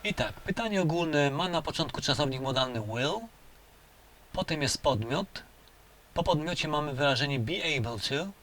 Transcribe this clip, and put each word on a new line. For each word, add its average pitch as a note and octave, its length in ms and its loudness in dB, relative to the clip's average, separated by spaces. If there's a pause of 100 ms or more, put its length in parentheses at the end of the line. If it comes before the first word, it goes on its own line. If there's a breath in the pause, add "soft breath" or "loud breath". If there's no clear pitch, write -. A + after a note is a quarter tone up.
I G3+ 100 -2
tak, G#2+ 200 -2
pytanie G#3 480 -2
ogólne D#3 500 2
ma E3+ 180 -2
na E3+ 120 0
początku D#3 400 -4
czasownik C3+ 400 0
modalny B2+ 400 0
will, B2 380 0 (1120)
potem E3+ 280 -2
jest C3 200 0
podmiot, C3 600 0 (720)
po E3+ 100 0
podmiocie E3 440 2
mamy D3 260 0
wyrażenie C3+ 460 2
be A#2 140 -2 (240)
able A#2 220 -2
to D3 280 -2 (160)